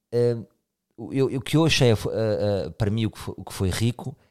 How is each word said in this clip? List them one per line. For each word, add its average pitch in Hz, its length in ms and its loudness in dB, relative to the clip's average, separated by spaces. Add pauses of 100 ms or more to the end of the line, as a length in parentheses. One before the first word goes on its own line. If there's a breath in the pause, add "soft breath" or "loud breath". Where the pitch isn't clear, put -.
(140)
ahm, 120 320 0 (500)
o, - 180 -12
eu, 131 240 0
o 127 40 -6
que - 160 0
eu 165 80 6
achei, 131 260 6
ah, 107 40 4
ah, 101 760 -2
para 101 180 -2
mim, 110 160 0
o 104 60 -2
que - 80 -16
foi, - 180 -10
o 98 60 -12
que - 100 -16
foi 95 160 -2
rico 120 480 -4 (140)